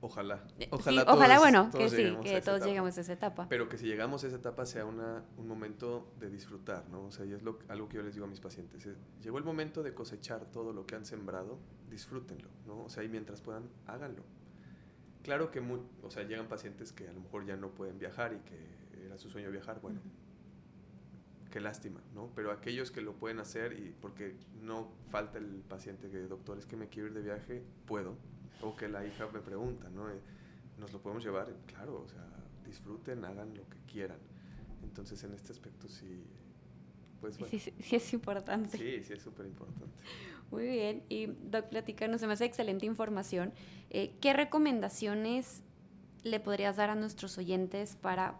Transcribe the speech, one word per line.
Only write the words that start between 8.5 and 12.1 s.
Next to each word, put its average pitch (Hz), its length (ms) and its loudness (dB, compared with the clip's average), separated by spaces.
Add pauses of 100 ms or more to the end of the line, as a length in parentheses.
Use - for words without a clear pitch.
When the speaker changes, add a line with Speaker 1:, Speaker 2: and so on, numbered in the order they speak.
Speaker 1:
es, 101 120 -10 (240)
llegó 113 160 -4
el 143 80 -4
momento 156 380 -2
de 135 100 -4
cosechar 110 580 -8
todo 113 220 -4
lo 95 120 -8
que - 100 -8
han 110 100 -10
sembrado, 98 520 -8 (320)
disfrútenlo, 120 600 -12 (160)